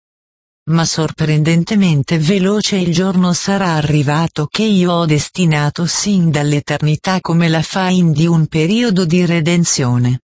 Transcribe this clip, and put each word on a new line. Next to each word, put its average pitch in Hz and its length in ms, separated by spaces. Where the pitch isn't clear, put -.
Ma 165 160
sorprendentemente 160 1300
veloce 196 580
il 180 160
giorno 180 400
sarà 190 420
arrivato 151 720
che - 180
io 185 280
ho 170 140
destinato 151 800
sin 180 460
dall'eternità 147 880
come 170 280
la 160 140
Fain 185 480
di 156 160
un 160 220
periodo 190 560
di 180 200
redenzione. 147 960